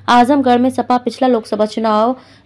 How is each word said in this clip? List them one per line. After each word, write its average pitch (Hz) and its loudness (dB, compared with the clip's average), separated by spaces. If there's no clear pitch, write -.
आजमगढ़ 247 2
में 254 0
सपा 247 -2
पिछला 247 -4
लोकसभा 214 -2
चुनाव 220 0